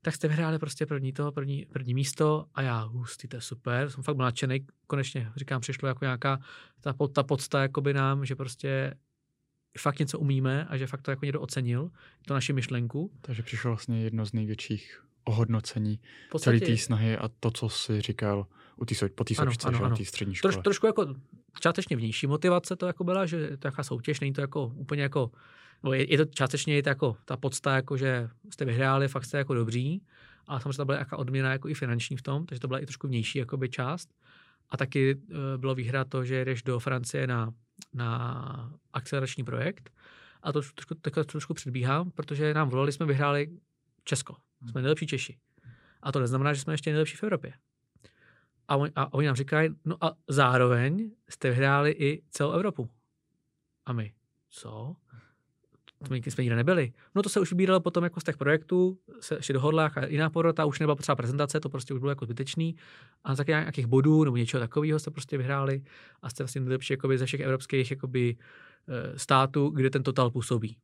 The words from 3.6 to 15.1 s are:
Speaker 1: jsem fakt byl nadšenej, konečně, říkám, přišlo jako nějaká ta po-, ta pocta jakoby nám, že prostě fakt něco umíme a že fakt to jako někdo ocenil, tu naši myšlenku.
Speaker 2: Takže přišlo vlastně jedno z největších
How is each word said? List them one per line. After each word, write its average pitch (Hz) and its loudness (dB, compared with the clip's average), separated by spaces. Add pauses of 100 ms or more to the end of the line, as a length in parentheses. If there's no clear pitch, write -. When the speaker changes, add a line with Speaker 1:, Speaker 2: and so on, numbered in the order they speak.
Speaker 1:
jsem 131 -10
fakt 147 -2
byl 131 2
nadšenej, 131 0 (220)
konečně, 131 -2
říkám, 135 -4
přišlo 135 -4
jako 127 -2
nějaká 135 0 (400)
ta 139 -4
po-, 139 0
ta 143 2
pocta 139 0
jakoby 139 0
nám, 139 2
že 131 -4
prostě 135 -4 (840)
fakt 139 0
něco 143 0
umíme 135 2
a 139 -6
že 131 -4
fakt 139 -10
to - -6
jako 135 -4
někdo 143 -2
ocenil, 131 -2 (360)
tu 139 -2
naši 135 0
myšlenku. 127 -2 (100)
Speaker 2:
Takže 117 -6
přišlo 117 -4
vlastně 113 -2
jedno 110 -2
z 101 -8
největších 107 -6 (220)